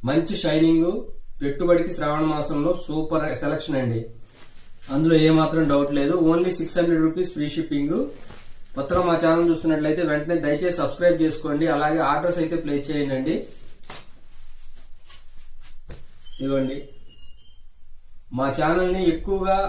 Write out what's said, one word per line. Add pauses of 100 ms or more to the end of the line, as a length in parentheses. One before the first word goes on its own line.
మంచి
షైనింగ్, (540)
పెట్టుబడికి
శ్రావణ
మాసంలో (100)
సూపర్ (180)
సెలక్షన్
అండి, (960)
అందులో (120)
ఏమాత్రం
డౌట్
లేదు. (160)
Only
సిక్స్
హండ్రెడ్
రూపీస్
ఫ్రీ
షిప్పింగ్. (800)
కొత్తగా
మా
ఛానల్
చూస్తున్నట్లయితే
వెంటనే
దయచేసి
సబ్స్క్రైబ్
చేసుకోండి, (100)
అలాగే (100)
ఆర్డర్స్
అయితే
ప్లేస్
చేయండి. (3000)
ఇదిగోండి, (1600)
మా (120)
ఛానల్ని (120)
ఎక్కువగా